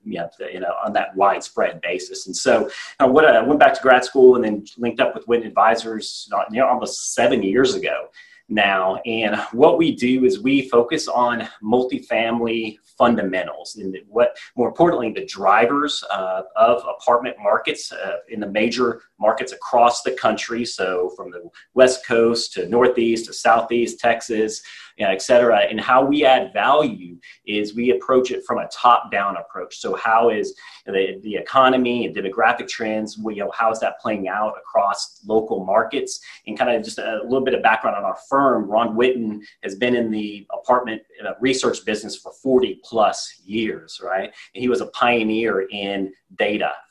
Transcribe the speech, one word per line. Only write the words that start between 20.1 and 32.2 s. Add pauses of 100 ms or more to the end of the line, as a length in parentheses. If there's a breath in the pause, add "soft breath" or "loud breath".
country.
So
from
the (260 soft breath)
West
Coast
to
Northeast
to
Southeast,
Texas, (360 loud breath)
you
know,
et
cetera.
And
how
we
add
value (280 loud breath)
is
we
approach
it
from
a
top-down
approach.
So
how
is (320 loud breath)
the,
the
economy
and
demographic